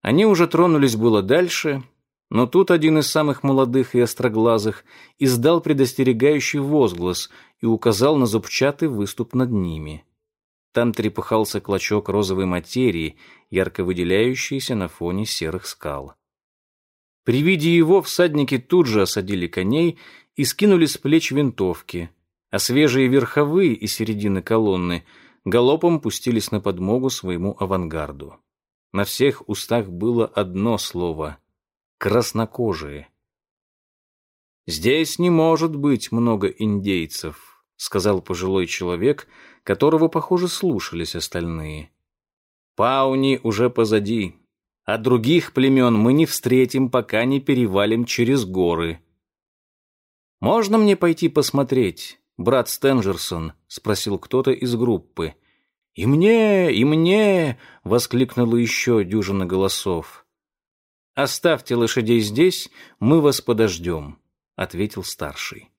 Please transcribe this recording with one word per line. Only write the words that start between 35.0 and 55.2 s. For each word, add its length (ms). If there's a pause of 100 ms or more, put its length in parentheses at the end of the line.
не 120
может 460
быть 360
много 360
индейцев", 1160 (120)
сказал 460
пожилой 440
человек, 600 (340)
которого, 460
похоже, 400
слушались 680
остальные. 760 (840)
"Пауни 680
уже 280
позади. 720 (440)
От 180
других 500
племен 420
мы 180
не 140
встретим, 640
пока 340
не 160
перевалим 640
через 400
горы". 560 (1400)
"Можно 380
мне 180
пойти 320
посмотреть, 920 (180)
брат 320
Стенджерсон?" 840 (160)
спросил 500
кто-то 320
из 240
группы. 600 (600)